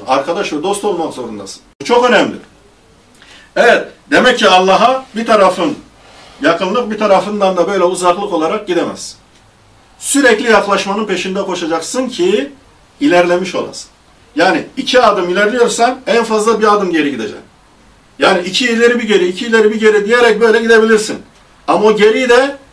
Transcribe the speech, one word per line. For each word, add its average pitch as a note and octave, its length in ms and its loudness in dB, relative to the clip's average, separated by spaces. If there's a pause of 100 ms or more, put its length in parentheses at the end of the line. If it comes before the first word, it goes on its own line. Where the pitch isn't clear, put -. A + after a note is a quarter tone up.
Arkadaş E3 440 -2
ve D3 100 -6
dost G3+ 220 -4
olmak E3+ 300 -4
zorundasın. A2 480 -14 (180)
Bu C#3+ 40 -14
çok A#3+ 200 2
önemli. F3+ 320 0 (1200)
Evet, - 320 2 (220)
demek B3+ 280 2
ki G#3 100 2
Allah'a F#3+ 560 2 (120)
bir A3+ 100 -6
tarafın F#3 500 0 (680)
yakınlık, F#3+ 480 -2
bir A3 80 -6
tarafından G3 580 0
da F3 120 0
böyle F#3+ 160 0
uzaklık F3+ 480 0
olarak E3+ 340 -4
gidemez. D#3+ 500 -6 (840)
Sürekli A#3+ 520 2
yaklaşmanın G3+ 560 0
peşinde F#3+ 360 -4
koşacaksın F3 680 -6
ki A#3+ 440 -2 (480)
ilerlemiş F3 540 2
olasın. - 360 -8 (460)
Yani F3 300 0 (100)
iki B3+ 260 0
adım F#3+ 280 0
ilerliyorsan A#3 760 0
en A#3 180 0
fazla A3 360 0
bir G#3+ 140 2
adım F#3+ 180 -2
geri D3+ 180 0
gideceksin. A2 340 -8 (760)
Yani F3 240 0
iki A3 240 -4
ileri A#3 320 2
bir A3 100 -6
geri, F3+ 200 2
iki G#3 180 -6
ileri A3 240 4
bir A3 100 -4
geri G#3+ 260 2
diyerek A#3 340 2
böyle A3+ 180 4
gidebilirsin. A3 600 2 (500)
Ama G3+ 160 0
o G#3+ 120 4
geriyi A3+ 320 2
de C4+ 280 2 (160)